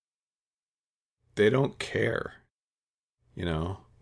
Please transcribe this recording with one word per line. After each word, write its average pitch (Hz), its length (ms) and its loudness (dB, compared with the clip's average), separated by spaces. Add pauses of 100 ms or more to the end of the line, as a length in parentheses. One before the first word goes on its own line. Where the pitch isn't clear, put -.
(1400)
They 104 140 6
don't 131 300 0
care. - 540 -2 (1040)
You 90 100 -6
know, 85 340 -4 (220)